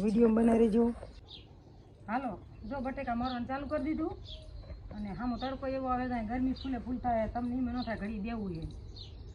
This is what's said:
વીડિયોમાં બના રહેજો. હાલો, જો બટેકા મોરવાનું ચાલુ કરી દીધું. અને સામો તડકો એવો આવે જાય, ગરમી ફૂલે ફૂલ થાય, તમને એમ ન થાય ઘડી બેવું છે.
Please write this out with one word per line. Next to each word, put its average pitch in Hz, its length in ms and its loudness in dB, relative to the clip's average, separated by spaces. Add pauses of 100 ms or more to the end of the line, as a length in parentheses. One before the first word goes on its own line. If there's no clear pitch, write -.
વીડિયોમાં 226 400 8
બના 226 180 8
રહેજો. 226 200 8 (1200)
હાલો, 247 240 -2 (400)
જો 277 60 -4 (100)
બટેકા 254 340 -2
મોરવાનું 247 300 -2
ચાલુ 277 160 -2
કરી 302 180 0
દીધું. 311 300 0 (840)
અને 202 220 -4
સામો 240 240 0
તડકો 269 240 -4
એવો 262 220 -2
આવે 254 200 2
જાય, 240 220 0
ગરમી 254 320 2
ફૂલે 262 180 -2
ફૂલ 240 240 -4
થાય, 220 240 2
તમને 240 300 -2
એમ 247 100 0
ન 247 160 -2
થાય 208 180 -4
ઘડી 208 220 -4
બેવું 214 300 -4
છે. 160 120 -6 (680)